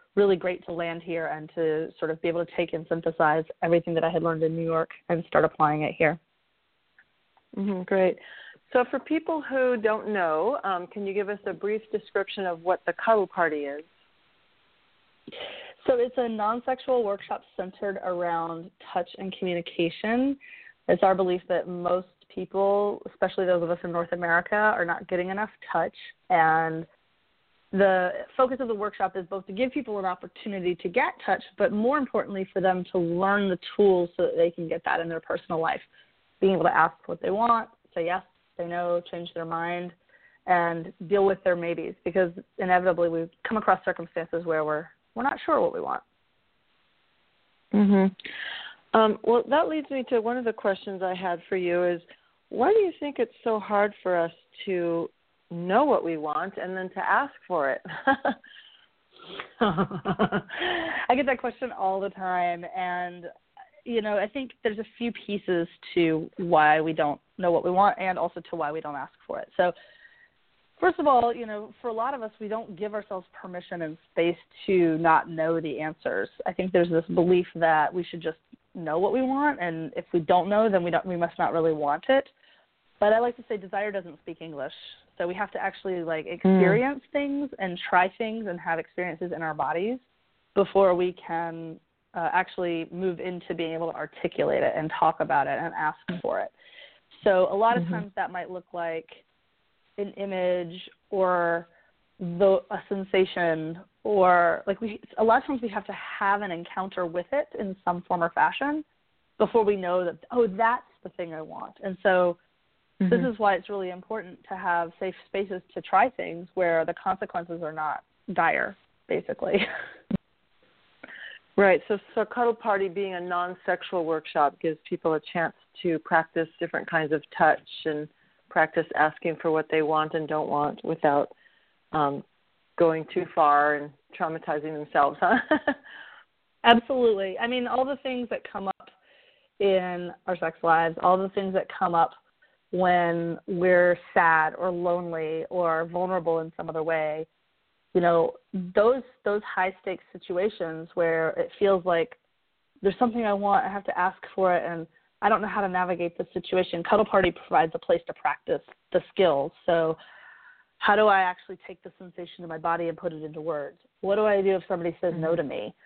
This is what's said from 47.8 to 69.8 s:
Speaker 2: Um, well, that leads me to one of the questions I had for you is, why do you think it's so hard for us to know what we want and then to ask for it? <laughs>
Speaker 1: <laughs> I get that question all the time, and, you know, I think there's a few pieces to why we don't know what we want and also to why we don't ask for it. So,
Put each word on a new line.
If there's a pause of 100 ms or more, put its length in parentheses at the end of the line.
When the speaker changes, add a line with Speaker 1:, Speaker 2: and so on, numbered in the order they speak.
Speaker 2:
Um,
well,
that
leads
me
to
one
of
the
questions
I
had
for
you
is, (480)
why
do
you
think
it's (100)
so
hard (100)
for
us (320)
to (420)
know
what
we
want
and
then
to
ask (140)
for
it? (240)
<laughs>
Speaker 1:
<laughs>
I
get
that
question
all
the
time, (120)
and, (580)
you
know,
I
think (100)
there's
a (140)
few (140)
pieces (260)
to
why
we
don't (180)
know
what
we
want
and
also (100)
to
why
we
don't
ask (140)
for
it.
So, (1080)